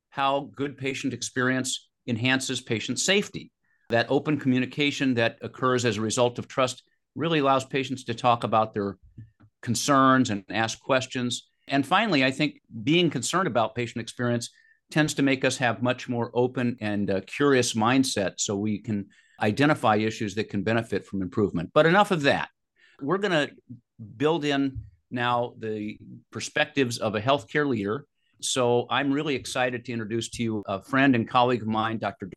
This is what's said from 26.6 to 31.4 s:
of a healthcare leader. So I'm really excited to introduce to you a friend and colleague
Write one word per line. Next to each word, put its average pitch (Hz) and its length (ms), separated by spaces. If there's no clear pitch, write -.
of 110 160
a 107 60
healthcare 143 460
leader. 113 380
So 120 480
I'm 135 220
really 147 240
excited 123 480
to - 80
introduce 113 380
to - 140
you 110 240
a 98 140
friend 135 340
and 113 120
colleague 123 360